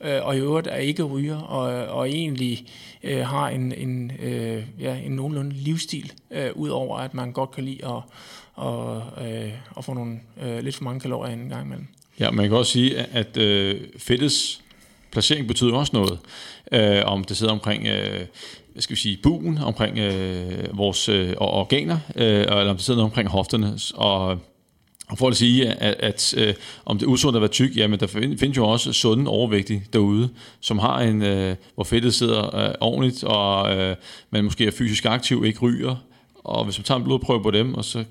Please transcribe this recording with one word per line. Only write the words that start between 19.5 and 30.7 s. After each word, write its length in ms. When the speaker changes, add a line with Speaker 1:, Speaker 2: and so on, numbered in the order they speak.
Speaker 2:
omkring, 400
øh, 800
vores, 300
øh, 220
or-, 80
organer, 600
øh, 240
eller 300
om 60
det 80
sidder 200
omkring 240
hofterne. 500
Og, 440
og 100
for 100
at 80
sige, 340
at, 280
at, 380
øh, 180
om 140
det 80
er 40
usundt 260
at 60
være 80
tyk, 260
jamen 240
der 60
fin-, 320
findes 180
jo 120
også 240
sunde 380
overvægtige 640
derude, 360
som 180